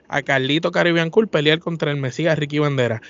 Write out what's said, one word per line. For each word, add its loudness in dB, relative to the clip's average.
a -4
Carlito 0
Caribbean 2
Cool 2
pelear 2
contra -4
el -2
Mesías -2
Ricky -4
Bandera? 0